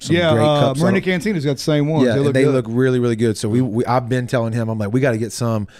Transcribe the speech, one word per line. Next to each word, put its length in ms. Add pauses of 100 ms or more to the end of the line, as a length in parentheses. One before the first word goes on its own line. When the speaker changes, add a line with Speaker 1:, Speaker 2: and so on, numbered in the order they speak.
Speaker 1:
some 140
Speaker 2:
Yeah, 200
Speaker 1:
great 100
Speaker 2:
uh, 160
Speaker 1:
cups. 200
Speaker 2:
Marina 180
Speaker 1:
I 20
don't 60
Speaker 2:
Cantina's 400
got 80
the 80
same 260
ones. 160
Speaker 1:
Yeah, 80
Speaker 2:
They 60
Speaker 1:
and 80
Speaker 2:
look 80
Speaker 1:
they 100
Speaker 2:
good. 80
Speaker 1:
look 160
really, 300
really 180
good. 220
So 100
we, 140
we, 240
I've 200
been 200
telling 260
him, 160
I'm 100
like, 140
"We 80
gotta 160
get 160
some 340 (140)